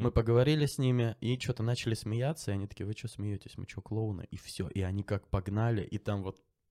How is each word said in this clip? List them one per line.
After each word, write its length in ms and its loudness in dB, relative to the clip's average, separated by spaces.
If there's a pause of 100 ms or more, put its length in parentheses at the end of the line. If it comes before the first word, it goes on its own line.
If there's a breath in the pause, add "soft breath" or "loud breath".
Мы 80 2
поговорили 540 6
с 140 -2
ними 420 4
и 160 0
чё-то 260 -2
начали 320 0
смеяться, 560 -2
и 40 0
они 120 -2
такие: 180 -8
«Вы 100 -2
чё 120 -8
смеётесь? 500 -6
Мы 100 -10
чё, 140 -10
клоуны?» 500 -4
И 60 -8
всё, 320 -8
и 120 -2
они 220 0
как 260 -4
погнали, 540 2
и 160 -6
там 240 -2
вот 180 -8 (300)